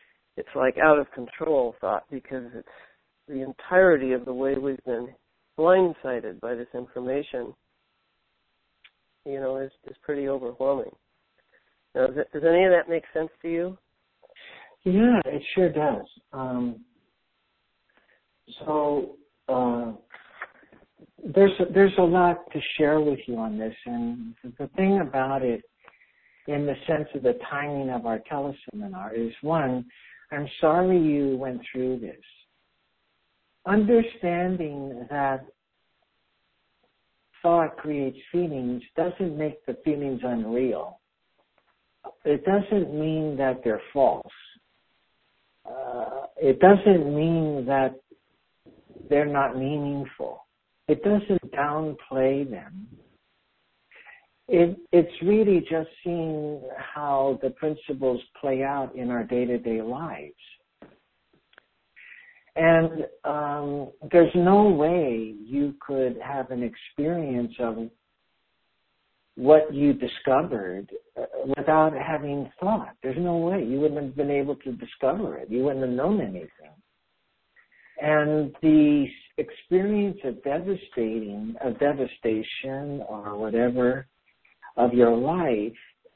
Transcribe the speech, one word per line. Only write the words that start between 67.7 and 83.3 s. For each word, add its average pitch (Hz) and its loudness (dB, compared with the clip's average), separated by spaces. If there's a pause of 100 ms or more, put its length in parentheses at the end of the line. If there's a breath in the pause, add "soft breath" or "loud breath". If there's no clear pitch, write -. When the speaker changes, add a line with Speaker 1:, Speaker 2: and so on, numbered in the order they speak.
Speaker 2:
what 151 6
you 143 4
discovered, 117 -2 (300)
uh, 127 -8 (320)
without 156 2
having 143 -6 (100)
thought. 214 -4
There's 131 -4
no 175 -2
way. 170 -2
You 131 -2
wouldn't 147 0
have 135 -10
been 143 -2
able 139 -2
to 131 -10
discover 131 -4
it. 87 -14
You 120 -2
wouldn't 135 -2
have 127 -4
known 170 0
anything. 92 -10 (1500 soft breath)
And 302 0
the 147 6
s-, - -8
experience 202 0
of 120 -6
devastating, 113 -4
of 120 -4
devastation 135 -4
or 104 -10